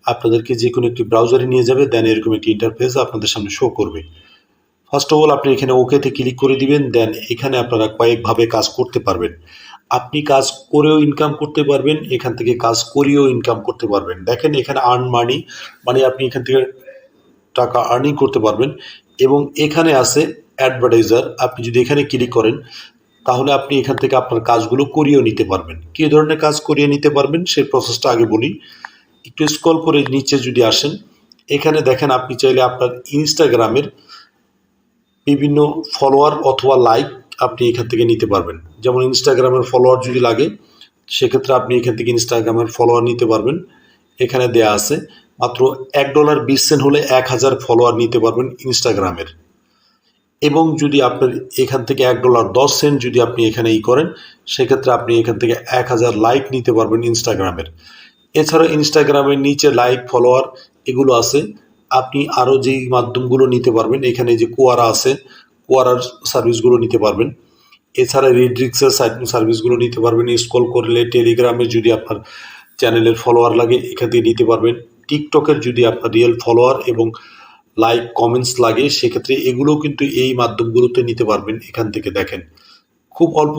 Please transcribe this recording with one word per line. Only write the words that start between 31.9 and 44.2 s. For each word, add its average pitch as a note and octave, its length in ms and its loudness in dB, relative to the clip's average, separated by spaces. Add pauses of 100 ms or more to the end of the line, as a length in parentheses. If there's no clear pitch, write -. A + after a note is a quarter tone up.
আপনি B2+ 260 -2
চাইলে C3 260 2
আপনার B2 280 0 (280)
Instagram-এর C3 680 0 (1400)
বিভিন্ন C#3+ 560 2 (120)
ফলোয়ার C#3 400 2 (160)
অথবা C3 260 2 (120)
লাইক - 180 2 (400)
আপনি B2 220 -2
এখান A2+ 200 -2
থেকে A#2+ 160 0
নিতে A2+ 220 0
পারবেন। G2 300 -4 (240)
যেমন B2+ 200 0 (100)
Instagram-এর B2+ 600 2
ফলোয়ার B2+ 360 4
যদি B2+ 220 -2
লাগে, A#2 180 0 (600)
সেক্ষেত্রে C3 480 0
আপনি B2 220 -2
এখান A#2+ 200 0
থেকে A#2 160 -4
Instagram-এর A2+ 640 -2
ফলোয়ার A#2+ 340 2
নিতে A#2+ 220 -2
পারবেন। C#3 240 0 (680)